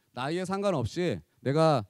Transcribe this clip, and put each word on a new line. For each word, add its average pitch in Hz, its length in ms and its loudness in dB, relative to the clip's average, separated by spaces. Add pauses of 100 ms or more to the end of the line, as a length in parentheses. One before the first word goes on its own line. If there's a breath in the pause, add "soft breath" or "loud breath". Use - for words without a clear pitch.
(120)
나이에 156 320 -6
상관없이 170 760 -2 (220)
내가 143 500 2